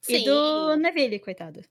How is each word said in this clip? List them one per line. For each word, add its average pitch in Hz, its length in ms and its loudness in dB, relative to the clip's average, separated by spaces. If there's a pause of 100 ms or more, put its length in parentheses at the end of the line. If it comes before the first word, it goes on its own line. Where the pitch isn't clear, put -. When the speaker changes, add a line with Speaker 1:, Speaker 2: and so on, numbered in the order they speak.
Speaker 1:
E 240 160 0
do 302 500 2
Speaker 2:
Sim. 311 80 2
Speaker 1:
Neville, 285 380 0
coitado, 170 500 -14